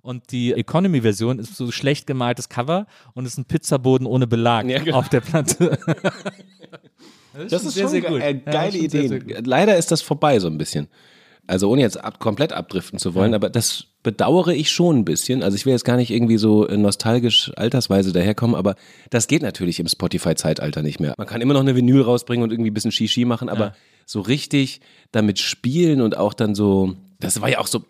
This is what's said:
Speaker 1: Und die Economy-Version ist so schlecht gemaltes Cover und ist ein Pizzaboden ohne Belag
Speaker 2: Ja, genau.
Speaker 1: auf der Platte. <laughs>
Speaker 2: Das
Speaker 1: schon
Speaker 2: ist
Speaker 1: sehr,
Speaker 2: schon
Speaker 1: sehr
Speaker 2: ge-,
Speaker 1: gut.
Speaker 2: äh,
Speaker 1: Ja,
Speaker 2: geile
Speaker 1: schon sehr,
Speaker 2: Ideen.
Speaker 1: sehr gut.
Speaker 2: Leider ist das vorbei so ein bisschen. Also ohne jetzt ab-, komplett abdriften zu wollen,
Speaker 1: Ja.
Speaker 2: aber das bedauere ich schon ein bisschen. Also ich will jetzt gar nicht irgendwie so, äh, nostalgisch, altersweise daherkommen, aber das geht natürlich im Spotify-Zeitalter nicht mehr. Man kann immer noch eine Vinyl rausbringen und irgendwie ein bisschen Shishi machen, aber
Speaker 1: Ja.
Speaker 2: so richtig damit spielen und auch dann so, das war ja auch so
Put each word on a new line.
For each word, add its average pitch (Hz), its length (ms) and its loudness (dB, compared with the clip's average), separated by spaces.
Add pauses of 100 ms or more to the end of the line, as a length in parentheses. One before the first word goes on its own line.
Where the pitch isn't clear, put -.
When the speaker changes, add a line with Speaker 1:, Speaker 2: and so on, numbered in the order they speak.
Speaker 1:
Und 127 300 -14
die 123 220 -2
Economy-Version 120 880 0
ist 110 160 -14
so 123 160 -6
schlecht - 340 -2
gemaltes 127 420 -4
Cover 165 380 -4 (280)
und 127 120 -8
ist 120 100 -10
ein 135 80 -8
Pizzaboden 131 640 0
ohne 127 220 2
Belag 113 380 2
Speaker 2:
Ja, 127 120 0
genau. 151 200 0
Speaker 1:
auf - 100 0
der 131 120 2
Platte. 156 640 0
<laughs> - 60 -6 (1600)
Speaker 2:
Das - 0 - (120)
Speaker 1:
schon 302 60 -4
Speaker 2:
ist 247 60 -6
Speaker 1:
sehr, 196 100 -2
Speaker 2:
schon 277 80 0
Speaker 1:
sehr 285 80 0
Speaker 2:
ge-, 160 100 -4
Speaker 1:
gut. 156 100 -2
Speaker 2:
äh, 147 120 0 (140)
Speaker 1:
Ja, 147 60 -4
Speaker 2:
geile 170 200 -2
Speaker 1:
schon 165 160 -2
sehr, 147 160 0
Speaker 2:
Ideen. 131 40 -2
Speaker 1:
sehr 101 120 -4 (160)
gut. 117 100 -8
Speaker 2:
Leider 175 300 4
ist 170 160 0
das 160 100 0
vorbei 147 380 2
so 87 80 -2
ein 78 100 -4
bisschen. 76 300 -4 (580)
Also 95 240 0
ohne 135 120 4
jetzt 104 200 0
ab-, 104 160 -12
komplett 117 340 -2
abdriften 87 460 -6
zu 87 160 -4
wollen, 98 180 4
Speaker 1:
Ja. 110 40 2
Speaker 2:
aber 101 120 0
das - 360 -2 (180)
bedauere 165 460 2
ich 156 220 0
schon 175 280 4
ein 104 60 2
bisschen. 104 380 -2
Also 98 140 2
ich - 80 -6
will 131 80 4
jetzt 120 120 0
gar 123 120 2
nicht 120 140 0
irgendwie 113 260 2
so, 107 300 6
äh, 101 100 -2
nostalgisch, 110 800 2
altersweise 98 560 0
daherkommen, 104 440 2
aber 95 180 0 (360)
das 117 180 0
geht 156 140 2
natürlich 90 360 -4
im 85 100 -4
Spotify-Zeitalter 80 960 -2
nicht - 180 -6
mehr. - 160 -2
Man 104 100 -10
kann 117 140 -8
immer 131 140 2
noch 135 60 4
eine 135 160 2
Vinyl 127 260 4
rausbringen 120 420 0
und 110 80 -2
irgendwie 113 180 -2
ein 104 40 -8
bisschen 107 180 -2
Shishi 113 320 0
machen, 113 240 -2
aber 104 180 -2
Speaker 1:
Ja. 104 60 -10 (320)
Speaker 2:
so - 160 -8
richtig 135 600 -2 (320)
damit 107 260 2
spielen 151 640 0
und 110 160 2
auch 101 180 0
dann 107 200 0
so, 95 400 2 (260)
das - 200 -4
war 127 80 -2
ja 127 120 0
auch - 80 -2
so - 220 -4